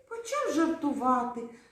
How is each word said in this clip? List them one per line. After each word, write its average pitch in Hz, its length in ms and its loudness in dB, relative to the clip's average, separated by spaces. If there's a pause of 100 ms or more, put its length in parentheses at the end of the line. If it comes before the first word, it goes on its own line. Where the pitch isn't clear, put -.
почав 494 440 -2
жартувати. 254 880 2 (300)